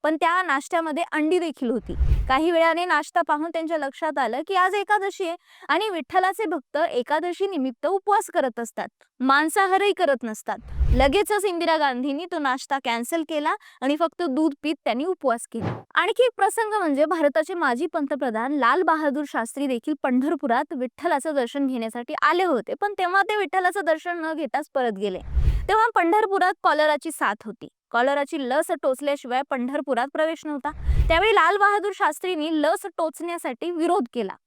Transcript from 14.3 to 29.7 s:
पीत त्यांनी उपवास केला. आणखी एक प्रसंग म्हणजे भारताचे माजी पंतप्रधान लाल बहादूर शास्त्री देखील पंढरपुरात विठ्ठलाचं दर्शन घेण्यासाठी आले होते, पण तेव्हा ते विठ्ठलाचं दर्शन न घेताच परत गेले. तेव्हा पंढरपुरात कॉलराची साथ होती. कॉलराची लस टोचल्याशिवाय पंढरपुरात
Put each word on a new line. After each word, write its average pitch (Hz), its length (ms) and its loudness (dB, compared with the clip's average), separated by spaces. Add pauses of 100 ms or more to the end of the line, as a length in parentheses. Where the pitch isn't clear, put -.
पीत 302 120 -2 (100)
त्यांनी 240 200 -2
उपवास 277 480 -2
केला. 120 300 -6 (120)
आणखी 370 280 2
एक 508 140 6
प्रसंग 427 380 0
म्हणजे 311 300 2
भारताचे 320 500 0
माजी 294 320 -2
पंतप्रधान 277 680 -4
लाल 277 300 2
बहादूर 302 460 2
शास्त्री 269 380 -4
देखील 262 360 -2
पंढरपुरात 269 720 0
विठ्ठलाचं 285 580 -2
दर्शन 277 320 -2
घेण्यासाठी 240 560 -6
आले 349 220 4
होते, 285 300 0
पण 415 240 -2
तेव्हा 370 240 2
ते 415 140 0
विठ्ठलाचं 381 480 0
दर्शन 330 400 -2
न 320 80 -4
घेताच 294 320 -4 (100)
परत 247 180 0
गेले. 190 280 -4 (480)
तेव्हा 427 260 4
पंढरपुरात 381 580 2 (100)
कॉलराची 302 480 2
साथ 233 240 -2 (100)
होती. 202 240 -14 (220)
कॉलराची 269 500 0
लस 277 300 0 (120)
टोचल्याशिवाय 277 680 -2
पंढरपुरात 269 600 -2